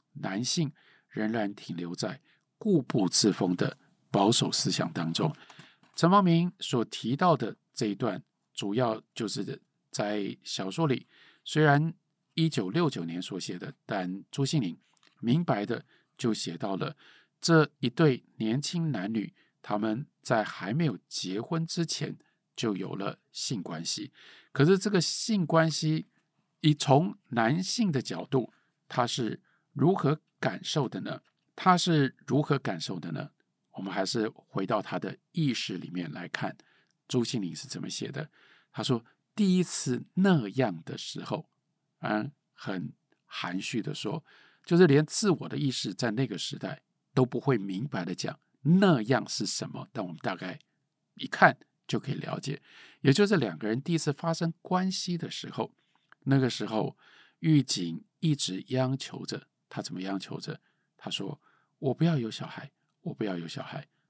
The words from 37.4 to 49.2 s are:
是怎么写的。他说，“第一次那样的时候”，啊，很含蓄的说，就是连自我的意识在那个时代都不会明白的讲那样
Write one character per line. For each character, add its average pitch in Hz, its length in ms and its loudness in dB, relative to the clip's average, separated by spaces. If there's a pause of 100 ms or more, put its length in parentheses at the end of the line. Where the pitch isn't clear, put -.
是 - 120 -12
怎 - 140 -10
么 - 80 -8
写 - 220 -8
的。 147 200 -10 (400)
他 - 120 -6
说 117 220 0 (300)
，“第 190 220 2
一 180 60 4
次 127 420 -4 (100)
那 180 360 4
样 101 340 0
的 - 140 -10
时 - 260 -10
候”， - 240 -6 (520)
啊， 107 300 -4 (220)
很 - 400 -8 (320)
含 - 360 -8
蓄 113 200 -4
的 101 140 -4
说， 104 300 -6 (400)
就 170 120 4
是 180 100 10
连 147 200 8
自 - 240 2
我 143 180 0
的 - 80 -6
意 143 140 0
识 113 240 -6
在 120 160 -2
那 123 160 0
个 110 100 -6
时 - 220 -8
代 - 240 -10 (320)
都 131 100 6
不 123 160 -2
会 135 160 2
明 98 320 -4
白 92 160 -6
的 87 100 -6
讲 - 240 -8 (240)
那 175 400 6
样 107 260 0